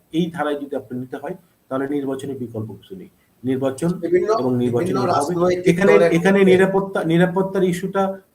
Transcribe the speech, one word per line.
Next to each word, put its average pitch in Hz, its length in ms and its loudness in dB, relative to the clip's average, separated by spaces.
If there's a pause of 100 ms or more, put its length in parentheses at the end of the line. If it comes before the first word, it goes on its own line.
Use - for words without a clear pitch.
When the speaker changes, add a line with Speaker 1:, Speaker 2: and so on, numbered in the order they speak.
(120)
Speaker 1:
এই 165 180 -2
ধারায় 147 300 -4
যদি 139 160 -8
আপনি 123 240 -10
নিতে 127 160 -10
হয়, 147 180 -10 (340)
তাহলে 135 200 -4
নির্বাচনের 139 500 -6
বিকল্প 110 340 -8
কিছু 95 240 -18
নেই। 87 120 -18 (360)
নির্বাচন 135 480 -2
Speaker 2:
বিভিন্ন, 185 460 0
Speaker 1:
এবং 127 180 0
নির্বাচন 120 280 0
Speaker 2:
বিভিন্ন 185 160 -2
Speaker 1:
হবে। - 120 0
Speaker 2:
রাজনৈতিক 175 600 2
Speaker 1:
এখানে, 202 180 2
Speaker 2:
দলের 170 200 4
Speaker 1:
এখানে 190 260 4
Speaker 2:
মধ্যে 185 180 6
Speaker 1:
নিরাপত্তা, 190 480 2
নিরাপত্তার 180 600 2
ইস্যুটা 190 560 -2 (140)